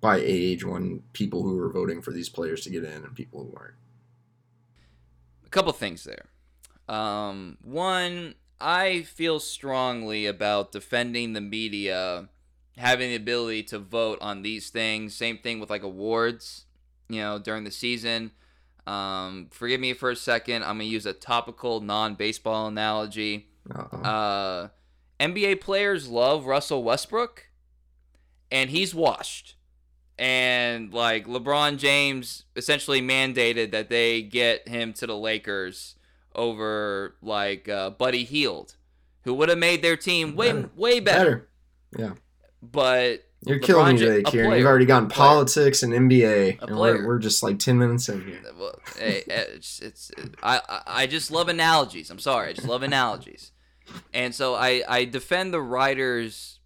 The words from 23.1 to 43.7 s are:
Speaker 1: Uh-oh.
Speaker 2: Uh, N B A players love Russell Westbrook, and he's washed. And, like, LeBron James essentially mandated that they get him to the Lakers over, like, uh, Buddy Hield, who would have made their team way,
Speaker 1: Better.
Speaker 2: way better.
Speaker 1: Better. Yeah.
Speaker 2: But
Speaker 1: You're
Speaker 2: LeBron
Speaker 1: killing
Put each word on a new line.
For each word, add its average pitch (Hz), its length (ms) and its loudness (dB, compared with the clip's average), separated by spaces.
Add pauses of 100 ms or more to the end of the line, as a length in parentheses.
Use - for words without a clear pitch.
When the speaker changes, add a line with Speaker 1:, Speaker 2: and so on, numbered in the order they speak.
Speaker 1:
Uh-oh. - 260 -12
Speaker 2:
Uh, 101 720 -4 (520)
N 156 140 -2
B 202 100 -2
A 196 100 2
players 196 540 -2
love 127 380 2
Russell 139 360 0
Westbrook, 214 680 -4 (1040)
and 131 200 0
he's 175 240 -2
washed. - 600 -2 (640)
And, 123 720 0
like, 113 340 0
LeBron 143 520 0
James 139 680 0 (120)
essentially 139 440 0
mandated 123 720 0
that 107 180 -4
they 117 320 2
get 113 480 0
him 117 260 -6
to - 120 -10
the 110 100 -6
Lakers 104 800 -6 (400)
over, 107 840 -4
like, 101 480 -4
uh, 98 220 -4
Buddy 123 340 -2
Hield, 127 520 -4 (480)
who 123 100 -2
would 156 160 4
have 170 80 4
made 170 240 2
their 165 160 4
team 165 360 -2
way, 226 180 2
Speaker 1:
Better. - 220 -4
Speaker 2:
way 233 260 2
better. 185 480 4 (440)
Speaker 1:
Better. - 60 -10
Yeah. 110 160 -6 (480)
Speaker 2:
But 123 600 2 (200)
Speaker 1:
You're 143 140 0
Speaker 2:
LeBron 139 60 -6
Speaker 1:
killing 160 320 8